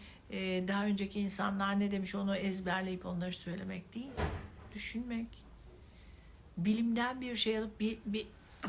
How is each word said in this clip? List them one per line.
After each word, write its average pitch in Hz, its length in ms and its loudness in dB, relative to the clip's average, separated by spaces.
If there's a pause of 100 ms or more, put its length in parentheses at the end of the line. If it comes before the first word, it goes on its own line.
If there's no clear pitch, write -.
(320)
e, 185 360 2
daha 202 180 2
önceki 202 340 2
insanlar 196 600 2
ne 202 120 6
demiş 190 240 0
onu 196 200 4
ezberleyip 185 720 0
onları 180 280 0
söylemek 180 600 -4
değil. 262 160 -6 (600)
Düşünmek. 233 540 -2 (1300)
Bilimden 233 640 4
bir 247 140 -2
şey 220 220 4
alıp 214 220 -2
bir, 220 260 2
bir, 214 220 -2 (420)